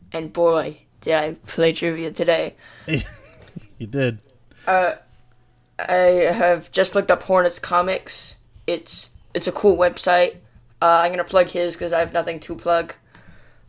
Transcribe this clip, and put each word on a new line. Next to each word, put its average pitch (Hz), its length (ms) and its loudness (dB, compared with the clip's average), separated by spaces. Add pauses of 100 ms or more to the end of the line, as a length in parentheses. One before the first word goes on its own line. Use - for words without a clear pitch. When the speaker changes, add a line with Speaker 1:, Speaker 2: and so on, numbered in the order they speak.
(140)
Speaker 1:
And 160 180 -10
boy, 160 480 0 (220)
did 160 140 -2
I 156 180 -2 (140)
play 165 260 0
trivia 165 380 -6
today. 160 440 -2 (320)
Speaker 2:
<laughs> 156 80 -4 (840)
You 117 60 -12
did. 120 380 -4 (420)
Speaker 1:
Uh, 185 280 2 (840)
I - 160 -4 (400)
have 175 380 0
just 185 240 0
looked 196 160 2
up - 120 0
Hornets 180 360 2
Comics. - 800 -4 (280)
It's, - 460 -8 (240)
it's 175 120 -6
a 180 40 -2
cool 190 260 2
website. 180 600 2 (440)
Uh, 170 220 6
I'm 175 80 0
gonna 180 120 -4
plug 180 260 2
his 175 260 -4
'cause 170 180 -6
I 165 60 2
have 165 140 -2
nothing 165 260 -4
to 170 160 -12
plug. 170 400 -2 (720)